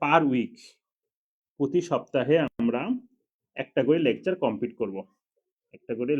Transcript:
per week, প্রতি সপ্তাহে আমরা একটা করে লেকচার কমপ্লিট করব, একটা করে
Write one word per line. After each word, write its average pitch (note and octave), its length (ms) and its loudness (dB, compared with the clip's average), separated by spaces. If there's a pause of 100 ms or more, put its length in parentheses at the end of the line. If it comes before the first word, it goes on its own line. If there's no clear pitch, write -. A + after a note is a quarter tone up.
per D#3 200 4 (100)
week, A#2+ 220 -2 (1040)
প্রতি C#3+ 240 0 (100)
সপ্তাহে C3+ 460 0 (220)
আমরা A#2 240 0 (800)
একটা - 240 -2
করে D#3 120 4 (100)
লেকচার F#3 260 0 (100)
কমপ্লিট A#2 360 -4
করব, G2 160 -4 (800)
একটা - 220 -14
করে B2 220 -2